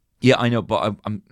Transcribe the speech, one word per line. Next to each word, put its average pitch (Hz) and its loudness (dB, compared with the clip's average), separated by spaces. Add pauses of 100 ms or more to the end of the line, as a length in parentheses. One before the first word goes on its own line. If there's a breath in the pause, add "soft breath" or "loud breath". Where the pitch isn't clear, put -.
(200)
yeah, 127 4
I 120 0
know, 117 0
but 104 -2
I'm, 101 -4
I'm, 104 -8